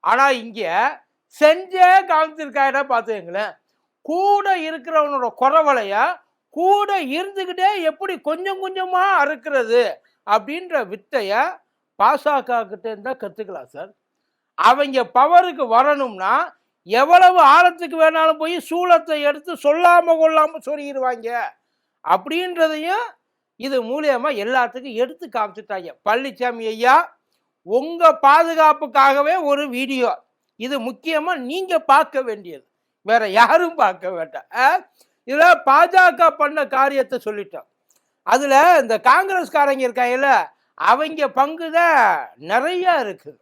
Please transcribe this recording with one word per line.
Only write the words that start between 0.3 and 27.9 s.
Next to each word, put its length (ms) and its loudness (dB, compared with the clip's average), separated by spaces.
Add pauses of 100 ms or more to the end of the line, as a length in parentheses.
இங்க 180 -12 (760)
செஞ்சே 480 2 (220)
காமிச்சிருக்காருன்னா 800 -2
பாத்துக்கங்களேன். 640 -6 (560)
கூட 360 0 (200)
இருக்கிறவனோட 600 -4 (140)
குறவலைய 540 2 (600)
கூட 340 0 (260)
இருந்துகிட்டே 540 -4 (200)
எப்படி 240 -8 (140)
கொஞ்சம் 360 -6
கொஞ்சமா 380 -4 (200)
அறுக்கிறது 600 -2 (520)
அப்படின்ற 400 -6 (180)
வித்தைய 480 -4 (600)
பாசக 600 0 (100)
கிட்ட 220 -14
இருந்தா 200 -10 (100)
கத்துக்கலாம் 520 -14
சார். 160 -14 (680)
அவங்க 400 2 (180)
பவருக்கு 480 2 (100)
வரணும்னா 600 0 (680)
எவ்வளவு 400 6 (140)
ஆழத்துக்கு 500 2
வேணாலும் 380 0
போய் 140 -4 (140)
சூலத்தை 480 0 (100)
எடுத்து 240 -6 (140)
சொல்லாம 560 4
கொள்ளாம 440 0
சொருகிருவாங்க 640 -6 (760)
அப்படின்றதையும் 1040 -2 (540)
இது 160 -6 (140)
மூலியமா 400 -2 (140)
எல்லாத்துக்கும் 580 -4
எடுத்து 240 -8 (100)
காமிச்சிட்டாங்க. 540 -10 (160)
பழனிசாமி 680 -4
ஐயா, 240 2 (680)
உங்க 440 0 (160)